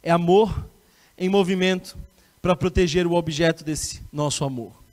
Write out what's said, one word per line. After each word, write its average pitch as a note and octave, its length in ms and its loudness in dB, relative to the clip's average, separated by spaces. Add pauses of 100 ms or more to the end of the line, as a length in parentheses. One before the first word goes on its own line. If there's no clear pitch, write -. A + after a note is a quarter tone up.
é E3 80 -4
amor F3 580 2 (480)
em F3+ 120 -2
movimento F#3 680 0 (420)
para F3+ 160 2
proteger F3+ 500 0
o E3+ 60 0
objeto D#3+ 500 0
desse - 480 -8
nosso D3 320 -4
amor. A#2+ 300 -6 (200)